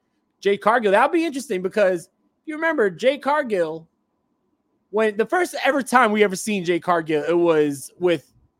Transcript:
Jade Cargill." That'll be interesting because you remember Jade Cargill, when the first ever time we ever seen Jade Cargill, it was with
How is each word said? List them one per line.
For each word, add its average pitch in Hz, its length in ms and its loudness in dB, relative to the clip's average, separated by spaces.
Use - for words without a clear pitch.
Jade 202 180 0
Cargill." 214 320 2
That'll 226 160 4
be 330 160 0
interesting 240 380 -6
because 185 480 -2
you 311 120 -12
remember 302 340 0
Jade 233 320 0
Cargill, 196 680 -4
when 214 260 0
the 214 100 0
first 359 380 -2
ever 269 180 2
time 240 300 2
we 214 100 2
ever 196 140 2
seen 190 300 -4
Jade 170 180 -2
Cargill, 160 400 0
it 165 140 0
was 151 600 0
with 175 360 -2